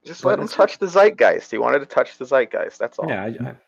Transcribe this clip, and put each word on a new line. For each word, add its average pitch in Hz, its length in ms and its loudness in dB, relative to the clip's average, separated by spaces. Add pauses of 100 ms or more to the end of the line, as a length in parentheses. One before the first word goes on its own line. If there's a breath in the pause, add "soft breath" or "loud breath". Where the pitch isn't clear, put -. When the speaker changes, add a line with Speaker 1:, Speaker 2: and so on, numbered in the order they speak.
Speaker 1:
Just 165 160 -16
Speaker 2:
But - 80 0
Speaker 1:
let 208 100 0
him - 60 -6
Speaker 2:
that's - 100 -10
Speaker 1:
touch - 200 2
Speaker 2:
it. - 40 -20
Speaker 1:
the 196 80 -4
zeitgeist. 180 640 4
He 117 60 -6
wanted 123 220 0
to 139 60 -6
touch - 320 -2
the 135 80 -12
zeitgeist. - 540 -2
That's - 180 -8
all. - 120 -6
Speaker 2:
Yeah, 104 120 -6
I, 113 280 -8
I, 120 60 -16 (120)